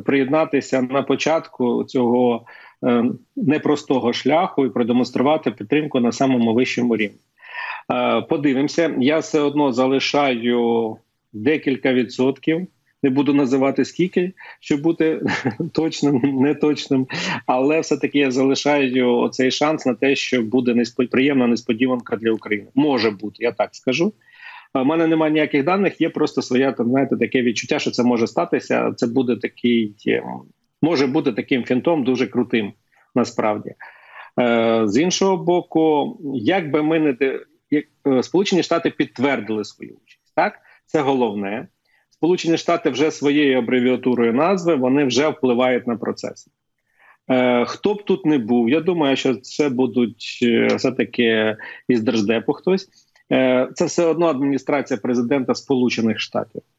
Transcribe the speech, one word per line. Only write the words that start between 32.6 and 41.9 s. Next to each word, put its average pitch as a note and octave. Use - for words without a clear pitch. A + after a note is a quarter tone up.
насправді. A2+
Е, A#2
з G#2+
іншого F#3
боку, D#3+
як D3+
би D3+
ми D#3+
не D3+
де-, C3
як, D3
е, C3
Сполучені F3+
Штати D#3+
підтвердили A#2
свою -
участь, -
так? -
Це D#3
головне. A#2+